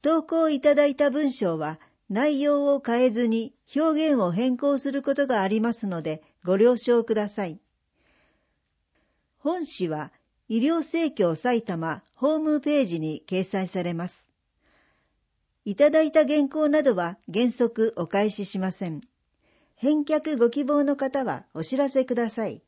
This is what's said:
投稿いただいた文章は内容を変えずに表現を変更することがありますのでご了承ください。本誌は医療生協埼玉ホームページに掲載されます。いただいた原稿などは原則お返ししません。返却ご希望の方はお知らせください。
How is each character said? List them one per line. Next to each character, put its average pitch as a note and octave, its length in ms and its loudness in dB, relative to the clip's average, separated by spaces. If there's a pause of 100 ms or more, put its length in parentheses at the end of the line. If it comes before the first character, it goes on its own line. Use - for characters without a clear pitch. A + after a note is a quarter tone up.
投 D#4 180 2
稿 D#4+ 280 0
い C#4 120 -2
た D4 140 6
だ D4 100 4
い C#4 100 0
た C#4+ 140 2
文 C#4 220 0
章 E3+ 260 -2
は D#3 220 -6 (320)
内 C#4 300 0
容 C#4+ 340 2
を C#4 100 -6
変 B3 200 2
え B3+ 40 4
ず A3+ 180 0
に A3+ 280 -2 (180)
表 D#4 380 2
現 B3 100 2
を F3+ 120 0
変 B3 240 0
更 C#4+ 200 0
す C4+ 140 -4
る C#4 100 -4
こ C#4 140 -2
と C#4+ 120 0
が A3+ 140 0
あ F#3+ 60 0
り G#3+ 140 0
ま A#3 120 -2
す G#3 140 -8
の E3+ 140 -6
で D#3 200 -6 (220)
ご F#3 140 2
了 A#3+ 180 6
承 A#3 300 2
く A3+ 100 0
だ G#3 140 -2
さ G#3 160 -6
い。 E3 140 -10 (1800)
本 E4 280 -4
誌 - 220 -6
は D3+ 240 -8 (380)
医 A3+ 100 0
療 D#4+ 240 0
生 E4 280 -2
協 E3+ 240 0
埼 A#3+ 260 -2
玉 E3 420 -6 (100)
ホ D4+ 220 0
ー D#4 40 -2
ム D4+ 200 0
ペ D4 220 0
ー A#3+ 40 2
ジ E3+ 140 -4
に D#3 280 -6
掲 F#3 180 -2
載 F#3+ 200 -4
さ F3+ 160 -6
れ F3 120 -4
ま E3+ 160 -6
す。 - 180 -20 (1400)
い G3+ 140 -6
た D4 120 6
だ D#4 120 4
い D#4 100 2
た D#4 160 4
原 C#4+ 220 2
稿 D#4 180 0
な D4 160 2
ど A#3 140 4
は F3 200 -4 (140)
原 A#3 180 2
則 A3+ 460 0
お E3 120 -4
返 G3+ 220 0
し G3+ 160 -6
し F#3+ 140 -6
ま F#3 120 -2
せ F3+ 180 -8
ん。 D3+ 120 -10 (720)
返 D4 280 0
却 D4+ 340 -2
ご A#3 120 4
希 C#4 160 -2
望 D4 180 2
の C#4 140 0
方 C4+ 260 -2
は D3 300 -6
お D#3+ 100 -8
知 C4 140 -4
ら C#4 100 2
せ C4 160 0
く B3+ 120 -4
だ A#3 140 -2
さ G#3+ 180 -6
い。 C#3 200 -10